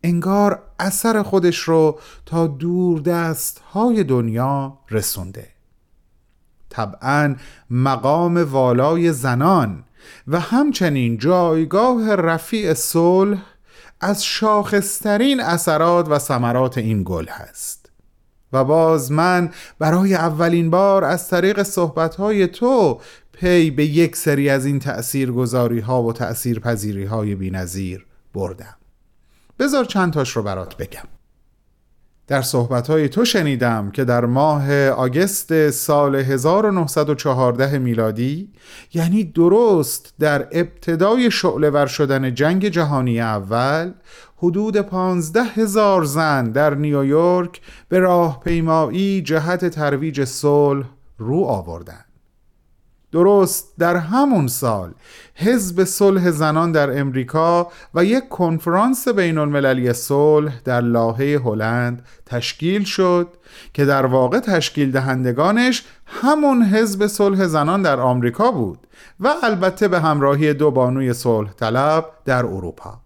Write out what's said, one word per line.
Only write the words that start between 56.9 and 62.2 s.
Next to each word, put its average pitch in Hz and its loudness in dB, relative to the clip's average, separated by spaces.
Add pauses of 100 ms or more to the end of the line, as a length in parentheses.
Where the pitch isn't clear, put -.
امریکا 160 0 (260)
و 170 2
یک 254 0
کنفرانس 180 0
بین 175 0
المللی 135 0
صلح 147 2
در 123 0
لاهه 120 0
هلند 120 -2 (220)